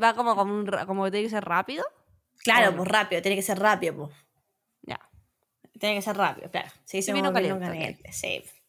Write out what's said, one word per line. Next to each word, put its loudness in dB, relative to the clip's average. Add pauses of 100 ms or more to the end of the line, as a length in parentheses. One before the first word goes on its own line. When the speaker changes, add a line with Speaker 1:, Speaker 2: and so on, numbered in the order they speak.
Speaker 1:
va 6
como, 2
como 2
un -2
ra-, -2
como -2
que 0
tiene -2
que -6
ser -4
rápido. -2 (580)
Speaker 2:
Claro, 6
Speaker 1:
¿O 4
no? -4
Speaker 2:
pues -2
rápido, 2
tiene 2
que -2
ser -2
rápido, 2
pues. -10 (760)
Speaker 1:
Ya. -12 (800)
Speaker 2:
Tiene 0
que -2
ser -4
rápido, -2
claro. -6 (140)
Sí, -4
sí, -2
Speaker 1:
Pepino 0
Speaker 2:
como 2
pepino 0
Speaker 1:
caliente, -6
ok. -4 (120)
Speaker 2:
caliente, -12
sí, -8 (260)